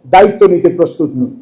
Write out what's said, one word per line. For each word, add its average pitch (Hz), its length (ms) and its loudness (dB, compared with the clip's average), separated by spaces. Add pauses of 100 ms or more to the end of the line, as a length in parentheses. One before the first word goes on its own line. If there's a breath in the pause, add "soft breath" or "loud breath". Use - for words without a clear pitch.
(100)
দায়িত্ব 202 360 4
নিতে 175 220 0
প্রস্তুত 165 480 -4
নই। 127 260 -6